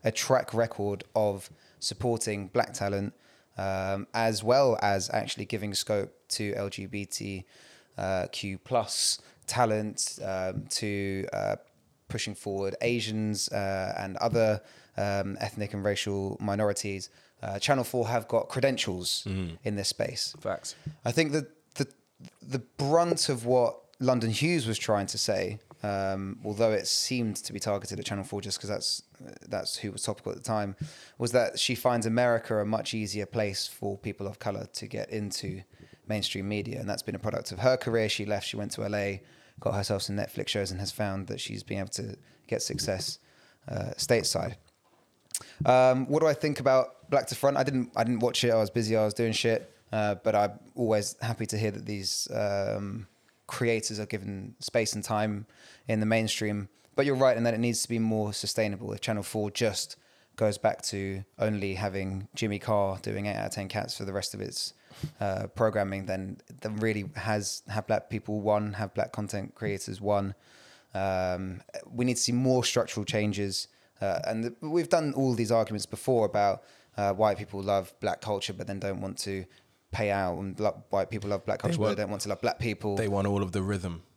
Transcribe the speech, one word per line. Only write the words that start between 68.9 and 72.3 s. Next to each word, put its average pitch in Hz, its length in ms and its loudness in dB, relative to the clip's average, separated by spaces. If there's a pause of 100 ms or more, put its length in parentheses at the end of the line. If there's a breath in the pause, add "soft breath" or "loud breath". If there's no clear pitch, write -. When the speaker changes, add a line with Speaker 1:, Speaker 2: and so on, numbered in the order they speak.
Speaker 1:
black - 180 0
content 104 420 -6
creators 101 460 -4
won. 101 340 2 (600 loud breath)
Um, 92 640 0 (300)
we 120 160 -2
need 127 100 2
to - 60 -2
see 120 100 2